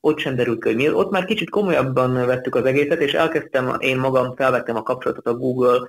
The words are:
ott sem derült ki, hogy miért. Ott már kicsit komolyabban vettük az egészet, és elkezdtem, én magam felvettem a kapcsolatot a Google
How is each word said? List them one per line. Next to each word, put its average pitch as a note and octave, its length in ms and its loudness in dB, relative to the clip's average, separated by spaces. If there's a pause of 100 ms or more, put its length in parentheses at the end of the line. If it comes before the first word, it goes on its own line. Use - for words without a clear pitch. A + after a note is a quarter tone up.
ott D3+ 180 0
sem C3+ 180 -4
derült A#2 260 0
ki, B2 60 0
hogy A2+ 80 2
miért. C#3 180 2
Ott F#3+ 160 0
már F#3 140 0
kicsit G#3+ 260 -4
komolyabban C3 760 0
vettük B2+ 280 -2
az B2 100 2
egészet, C#3+ 360 2
és C#3+ 120 0
elkezdtem, C#3+ 680 0
én C3+ 200 0
magam B2+ 380 0
felvettem B2 400 0
a A2 60 -4
kapcsolatot - 440 -4
a A#2+ 80 0
Google B2+ 440 2 (100)